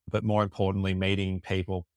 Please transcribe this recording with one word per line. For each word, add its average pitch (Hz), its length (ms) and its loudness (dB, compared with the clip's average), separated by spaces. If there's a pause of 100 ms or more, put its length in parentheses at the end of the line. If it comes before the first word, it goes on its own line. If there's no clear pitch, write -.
but 104 140 -2
more 107 200 2
importantly, 98 500 0
meeting 95 480 0
people 92 460 -4 (100)